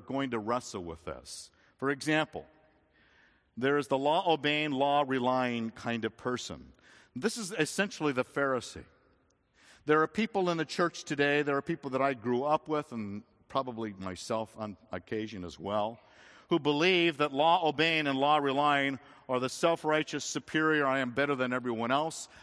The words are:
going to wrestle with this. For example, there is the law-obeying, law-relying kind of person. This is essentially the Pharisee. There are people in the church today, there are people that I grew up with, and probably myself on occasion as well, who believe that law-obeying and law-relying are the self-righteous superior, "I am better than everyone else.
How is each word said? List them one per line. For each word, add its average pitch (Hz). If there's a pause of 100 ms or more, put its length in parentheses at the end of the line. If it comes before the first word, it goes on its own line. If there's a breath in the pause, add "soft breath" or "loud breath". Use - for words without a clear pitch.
going 135
to 117
wrestle 107
with 80
this. - (240 soft breath)
For 135
example, 151 (1120 soft breath)
there 139
is 143
the 139
law-obeying, 151
law-relying 127
kind 117
of 110
person. 71 (420 loud breath)
This 139
is 202
essentially 165
the 123
Pharisee. 127 (1000 soft breath)
There 151
are 160
people 202
in 170
the 160
church -
today, 143
there 139
are 139
people 165
that 127
I 139
grew 123
up 151
with, 147
and 104 (240)
probably 117
myself 95
on 104 (140)
occasion 107
as 85
well, 104 (500 loud breath)
who 170
believe 165
that 147
law-obeying 156
and 139
law-relying 143 (280 loud breath)
are 127
the 127
self-righteous 156
superior, 151
"I 135
am 127
better 139
than 127
everyone 120
else. 156 (140 loud breath)